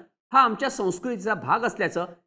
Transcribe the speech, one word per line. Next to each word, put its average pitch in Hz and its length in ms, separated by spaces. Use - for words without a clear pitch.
हा 269 80
आमच्या 254 280
संस्कृतीचा 208 640
भाग 202 260
असल्याचं 180 460